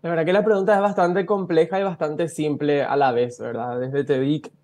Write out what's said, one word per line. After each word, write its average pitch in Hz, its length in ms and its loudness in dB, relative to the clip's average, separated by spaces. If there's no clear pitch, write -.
La 165 80 -6
verdad 165 160 0
que 180 80 2
la 208 100 2
pregunta 202 300 2
es 196 80 2
bastante 185 420 2
compleja 180 560 0
y - 20 0
bastante 160 460 -2
simple 147 540 0
a 123 120 -2
la 139 160 4
vez, 120 300 -2
¿verdad? 120 400 -6
Desde 135 240 -2
tedic, 139 480 0